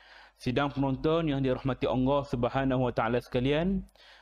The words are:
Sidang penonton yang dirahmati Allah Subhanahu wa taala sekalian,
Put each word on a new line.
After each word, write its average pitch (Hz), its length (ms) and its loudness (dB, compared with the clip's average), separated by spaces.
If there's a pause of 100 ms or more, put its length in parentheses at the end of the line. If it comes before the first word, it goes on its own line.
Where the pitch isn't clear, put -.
(400)
Sidang 139 340 0
penonton 143 560 0
yang 139 100 0
dirahmati 127 480 0
Allah 135 380 2
Subhanahu 127 600 0
wa 117 40 -4
taala 120 300 0
sekalian, 160 640 0 (360)